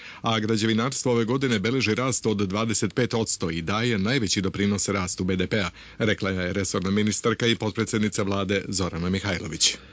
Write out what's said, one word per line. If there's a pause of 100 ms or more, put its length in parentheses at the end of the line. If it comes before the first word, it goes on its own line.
(220)
a
građevinarstvo
ove
godine
beleži
rast
od
dvadeset
pet
odsto
i
daje
najveći
doprinos
rastu
B
D
P-a, (280)
rekla
je
resorna
ministarka
i
potpredsednica
vlade
Zorana
Mihajlović. (180)